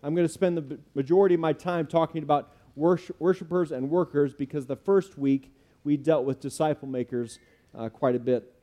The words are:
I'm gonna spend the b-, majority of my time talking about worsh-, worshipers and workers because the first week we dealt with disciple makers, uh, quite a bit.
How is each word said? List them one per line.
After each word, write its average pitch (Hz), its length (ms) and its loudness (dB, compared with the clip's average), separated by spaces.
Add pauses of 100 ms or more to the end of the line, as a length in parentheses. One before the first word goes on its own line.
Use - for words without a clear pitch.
I'm 147 100 -4
gonna 170 140 2
spend 175 300 -2
the 165 40 -4
b-, 143 160 -12 (180)
majority 175 400 4
of 165 60 0
my 160 120 0
time 170 340 -4
talking 165 360 0
about 143 280 0 (240)
worsh-, 165 340 0 (100)
worshipers 175 520 0
and 131 180 -4
workers 143 440 0
because 139 320 -8
the 135 100 -6
first - 420 0
week 139 380 0 (300)
we 147 100 2
dealt 143 300 0
with 135 160 -4
disciple 143 480 -4
makers, 123 500 -6 (340)
uh, 113 140 -10
quite 127 280 0
a 123 40 0
bit. 120 420 -2